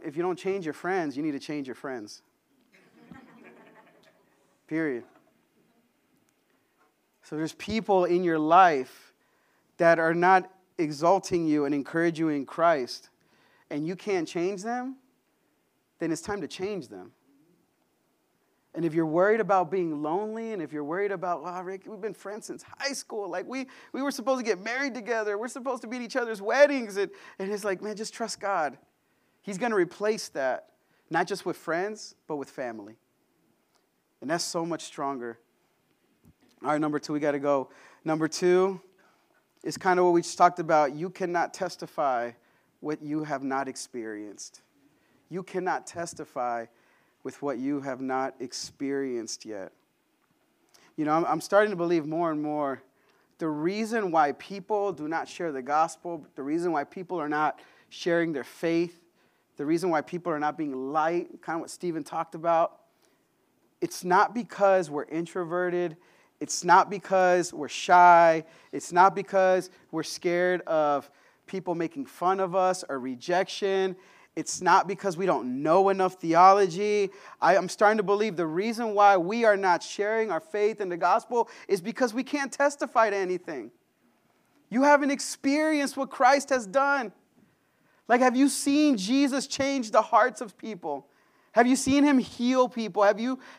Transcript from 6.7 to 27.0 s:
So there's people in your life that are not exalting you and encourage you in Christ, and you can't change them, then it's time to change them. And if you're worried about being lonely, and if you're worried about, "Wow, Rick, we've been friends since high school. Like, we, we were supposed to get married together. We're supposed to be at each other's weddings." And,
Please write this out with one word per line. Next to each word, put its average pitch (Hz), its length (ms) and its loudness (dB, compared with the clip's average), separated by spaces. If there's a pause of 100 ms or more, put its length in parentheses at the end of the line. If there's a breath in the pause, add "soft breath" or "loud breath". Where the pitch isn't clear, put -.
So - 120 -12
there's 156 180 -6
people 202 520 0
in 175 180 2
your 165 160 2
life 160 760 4 (640)
that 170 220 6
are 165 140 2
not 180 360 4 (280)
exalting 170 720 0
you 151 180 2
and 143 80 0
encourage 165 460 -2
you 160 100 0
in 143 160 -4
Christ, 156 640 0 (600)
and 151 180 -6
you 185 80 -6
can't 180 320 -4
change 180 360 -4
them, 247 340 -8 (1000)
then 165 120 -2
it's 156 100 -4
time 202 200 -6
to 139 60 -6
change 185 400 -8
them. 92 240 -18 (1600)
And 165 100 -6
if 160 100 -2
you're 165 120 2
worried 185 340 4
about 185 320 0
being 165 320 -2
lonely, 214 480 -4
and 202 100 -8
if 151 120 -10
you're 151 100 -6
worried 196 300 -4
about, 175 280 -6
"Wow, 180 220 -10
Rick, 185 240 -12
we've 202 140 -16
been 202 120 -8
friends 208 320 -14
since - 160 -12 (160)
high 277 140 -6
school. 208 380 -10
Like, 185 180 -8
we, 262 200 -10 (260 loud breath)
we 247 80 -6
were 277 100 -2
supposed 262 280 -4
to 247 40 -6
get 202 180 -2
married 247 320 -6
together. 214 440 -4
We're 226 100 -6
supposed 254 360 -8
to 247 40 -12
be 226 80 -10
at 247 80 -8
each 226 140 -8
other's 226 240 -4
weddings." 247 560 4
And, 196 120 0 (300 loud breath)